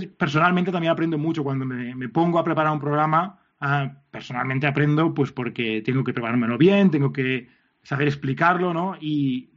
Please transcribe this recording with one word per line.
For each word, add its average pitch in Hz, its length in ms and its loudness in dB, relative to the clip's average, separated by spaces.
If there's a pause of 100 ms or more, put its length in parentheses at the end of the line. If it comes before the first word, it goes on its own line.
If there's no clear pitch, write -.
(160)
personalmente 175 560 0
también 165 200 0
aprendo 160 260 -2
mucho 160 260 -2
cuando 135 200 -4
me, 123 300 -8
me 127 140 -8
pongo 170 300 2
a 165 60 2
preparar 156 280 0
un 151 80 -2
programa. 156 580 0 (220)
Ah, 139 320 -2 (180)
personalmente 131 560 -4
aprendo, 151 480 2
pues, 139 160 0
porque 113 520 -4
tengo 127 200 0
que 117 100 -4
preparármelo 120 460 -2
bien, 190 320 6
tengo 139 220 2
que 131 360 -4 (360)
saber 139 220 -2
explicarlo, 165 680 0
¿no? 175 280 -4
Y, 143 560 -2